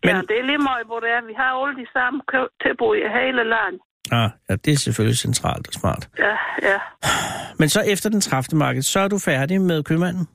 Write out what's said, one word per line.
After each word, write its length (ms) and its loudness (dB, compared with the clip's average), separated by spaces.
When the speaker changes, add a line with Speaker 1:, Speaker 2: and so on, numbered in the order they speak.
Speaker 1:
Ja, 100 6
Speaker 2:
Men 140 -2
Speaker 1:
det 120 0
er 120 -4
lige 180 0
meget, 160 -4
hvor 180 -8
det 120 0
er. 40 0
Vi 120 -12
har 80 0
alle 200 -4
de 40 -12
samme 240 0
kø-, 200 0
tilbud 320 2
i 100 0
hele 240 0
landet. 260 -4
Speaker 2:
Ah, 180 2
ja, 60 0
det 80 4
er 40 4
selvfølgelig 420 2
centralt 500 -2
og 60 -10
smart. 340 -4
Speaker 1:
Ja, 160 2
ja. 100 2
Speaker 2:
Men 100 6
så 120 4
efter 300 0
den 100 2
tredivte 360 0
marked, 260 2
så 180 2
er 80 2
du 100 0
færdig 420 2
med 220 2
købmanden? 520 0